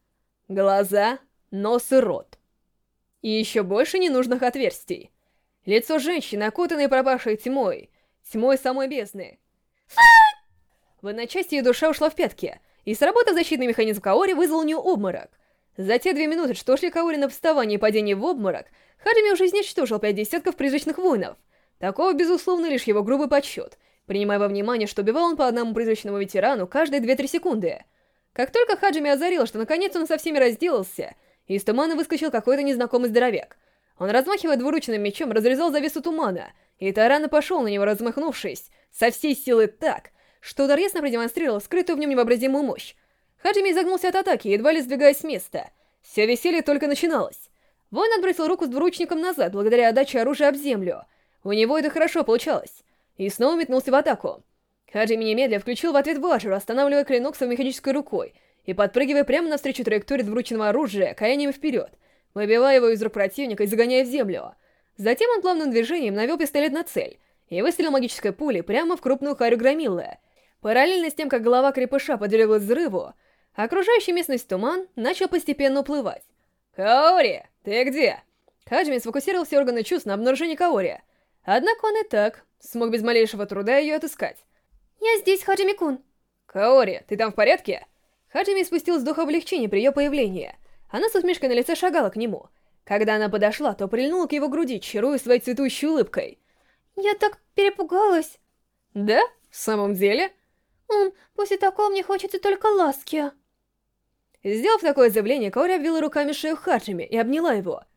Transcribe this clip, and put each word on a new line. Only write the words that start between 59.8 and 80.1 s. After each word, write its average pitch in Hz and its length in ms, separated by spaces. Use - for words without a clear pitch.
траектории 220 400
двуручного 214 460
оружия, 208 440
коленями 277 380
вперёд, 277 380
выбивая 233 440
его 240 120
из 220 120
рук 220 120
противника 208 500
и 202 40
загоняя 240 360
в 247 40
землю. 196 480
Затем 240 340
он 440 100
плавным 320 300
движением 233 420
навёл 240 240
пистолет 294 340
на 320 120
цель - 360
и 175 120
выстрелил 330 300
магической 247 400
пулей 208 320
прямо 330 320
в - 60
крупную 269 340
харю 233 220
громилы. 254 600
Параллельно 311 480
с - 40
тем, 302 160
как 240 140
голова 254 300
крепыша 262 440
подверглась 214 460
взрыву, 226 500
окружающий 359 600
местность 320 340
туман 294 480
начал 330 320
постепенно 277 540
уплывать. 277 420
«Каори, 262 720
ты 220 200
где?» 262 400
Хаджими 294 320
сфокусировал 277 480
все 285 140
органы 240 240
чувств - 240
на 196 60